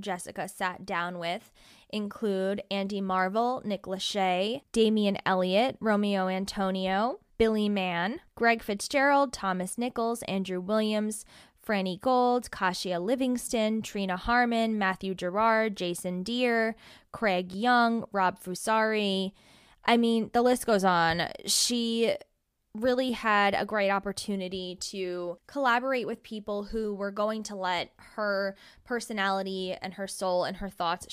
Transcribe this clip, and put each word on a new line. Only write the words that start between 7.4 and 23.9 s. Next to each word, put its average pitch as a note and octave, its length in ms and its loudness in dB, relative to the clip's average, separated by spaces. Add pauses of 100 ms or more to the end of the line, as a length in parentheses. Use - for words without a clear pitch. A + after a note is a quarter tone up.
Mann, F#3 520 0 (140)
Greg A#3 280 2
Fitzgerald, C#4 720 2
Thomas F#3 440 -4
Nichols, A#3 460 -2
Andrew F#3+ 380 -2
Williams, G#3+ 640 0 (420)
Franny F#3+ 340 0
Gold, B3 500 2
Kasia F3+ 500 -2
Livingston, A#3 840 0
Trina G3 340 -4
Harmon, A#3 600 2
Matthew F#3+ 360 -2
Gerard, A3 640 2
Jason F3+ 460 -4
Deere, A3+ 540 0 (360)
Craig F#3 400 0
Young, A#3 600 2
Rob F#3+ 280 2
Fusari. G3+ 920 0 (520)
I A#3 120 6
mean, A#3 360 2
the A#3+ 100 4
list B3 240 4
goes G3+ 180 4
on. E3+ 440 4 (180)
She A3+ 680 2 (680)
really B3+ 320 2
had G#3 420 2
a - 100 0
great G3+ 260 0